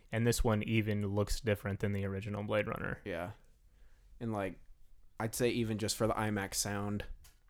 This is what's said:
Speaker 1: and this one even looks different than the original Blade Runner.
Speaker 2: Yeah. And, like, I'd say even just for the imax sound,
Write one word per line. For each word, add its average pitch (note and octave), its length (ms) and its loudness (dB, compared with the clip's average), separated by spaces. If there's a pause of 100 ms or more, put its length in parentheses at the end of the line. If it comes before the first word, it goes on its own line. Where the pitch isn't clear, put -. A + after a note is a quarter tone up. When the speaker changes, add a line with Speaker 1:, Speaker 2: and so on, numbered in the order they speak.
(120)
Speaker 1:
and A2+ 140 2
this A#2 180 4
one G#2+ 200 4
even G#2+ 440 2
looks G2+ 340 0
different G2+ 400 0
than G2+ 100 0
the G2 140 -2
original G2+ 380 -4
Blade G#2 240 2
Runner. - 360 -4
Speaker 2:
Yeah. F2+ 280 -6 (920)
And, A#2 100 -4
like, F#2+ 240 -2 (640)
I'd A2+ 160 -2
say B2 140 4
even A2 280 0
just G#2 200 -2
for - 100 2
the A2+ 60 4
imax G#2 420 0
sound, G2+ 480 -2 (460)